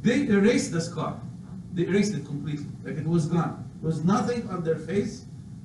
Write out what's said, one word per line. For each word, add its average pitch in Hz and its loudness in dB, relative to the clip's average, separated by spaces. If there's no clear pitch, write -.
They 262 4
erased 208 4
the 165 0
scar. - -4
They 170 2
erased 196 4
it 135 -4
completely. 147 -6
Like, 131 -6
it 151 -2
was 165 4
gone. - 0
There 156 -2
was 151 -2
nothing 233 2
on 180 -4
their 160 2
face - -2